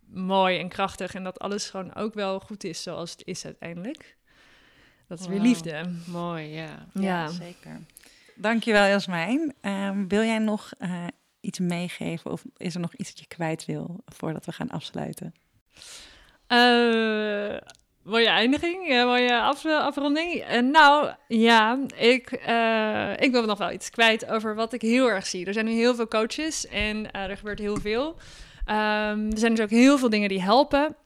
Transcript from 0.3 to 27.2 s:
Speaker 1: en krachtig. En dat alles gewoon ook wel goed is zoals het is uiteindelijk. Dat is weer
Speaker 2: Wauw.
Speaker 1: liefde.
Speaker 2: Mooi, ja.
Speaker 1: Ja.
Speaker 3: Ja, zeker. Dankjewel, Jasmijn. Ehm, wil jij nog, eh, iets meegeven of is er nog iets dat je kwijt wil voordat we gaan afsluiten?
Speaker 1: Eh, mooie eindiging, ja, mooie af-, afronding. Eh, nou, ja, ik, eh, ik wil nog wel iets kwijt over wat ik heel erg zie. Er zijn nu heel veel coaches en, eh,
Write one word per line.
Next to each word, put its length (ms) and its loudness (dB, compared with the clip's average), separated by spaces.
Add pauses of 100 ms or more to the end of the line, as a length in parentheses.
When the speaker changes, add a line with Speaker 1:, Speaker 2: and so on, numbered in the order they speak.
Speaker 1:
en 100 -8
krachtig. 460 -6
En 100 -10
dat 140 -10
alles 320 -6
gewoon 240 -12
ook 200 -6
wel 260 -4
goed 240 -16
is 180 -8
zoals 280 -10
het 140 -18
is 200 -10
uiteindelijk. 720 -14 (920)
Dat 120 -14
is 60 -12
weer 120 -4
Speaker 2:
Wauw. 100 4
Speaker 1:
liefde. 340 -2 (240)
Speaker 2:
Mooi, 400 -8
ja. 480 -14
Speaker 1:
Ja. 80 -4
Speaker 3:
Ja, 260 -2
zeker. 520 -14 (540)
Dankjewel, 540 4
Jasmijn. 720 0
Ehm, 460 -4
wil 160 2
jij 160 0
nog, 400 -2
eh, 260 -6 (360)
iets 180 -10
meegeven 720 -4
of 120 -8 (140)
is 180 -8
er 60 -6
nog 140 -6
iets 140 -10
dat 100 -20
je 80 -20
kwijt 380 -6
wil 420 -8
voordat 380 -8
we 80 -10
gaan 180 -8
afsluiten? 640 -10 (1120)
Speaker 1:
Eh, 1120 4 (460)
mooie 260 2
eindiging, 600 2
ja, 160 4
mooie 360 4
af-, 260 0
afronding. 680 0
Eh, 280 -2
nou, 480 6 (180)
ja, 500 4 (180)
ik, 360 4
eh, 840 0
ik 140 4
wil 120 2
nog 140 -2
wel 140 -4
iets 180 -10
kwijt 360 2
over 280 -4
wat 180 -4
ik 100 -8
heel 280 4
erg 160 -2
zie. 200 -6
Er 60 -6
zijn 120 -2
nu 80 -2
heel 220 2
veel 140 -4
coaches 580 -4
en, 460 -4
eh, 180 -8